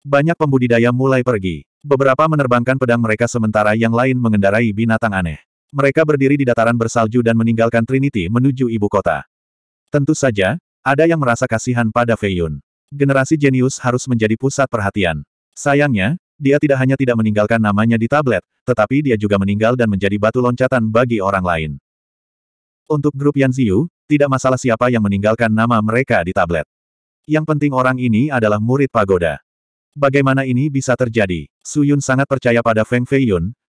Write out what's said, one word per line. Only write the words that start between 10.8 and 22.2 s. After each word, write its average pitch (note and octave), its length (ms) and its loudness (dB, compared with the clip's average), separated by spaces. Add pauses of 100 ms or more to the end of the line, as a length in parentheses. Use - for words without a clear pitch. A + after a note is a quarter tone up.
ada C#3 220 0
yang E3 160 2
merasa B2 240 0
kasihan A#2+ 480 -2
pada A#2 240 0
Feiyun. E2+ 480 -4 (240)
Generasi C#3 480 0
jenius C3+ 480 2
harus B2 240 -2
menjadi A2 320 0
pusat C3+ 320 -2
perhatian. G2 480 -2 (320)
Sayangnya, C#3 640 0 (240)
dia C#3 160 2
tidak C#3+ 240 2
hanya C3 160 2
tidak A#2+ 240 0
meninggalkan G#2+ 400 0
namanya A2 400 2
di A2+ 80 -2
tablet, C3+ 320 0 (240)
tetapi C3 480 0
dia A2 80 0
juga G2+ 160 0
meninggal G2+ 400 0
dan A2+ 160 0
menjadi G2 240 -2
batu G#2+ 240 0
loncatan B2 480 0
bagi A#2 320 0
orang F#2+ 240 -2
lain. D#2+ 280 -4 (1160)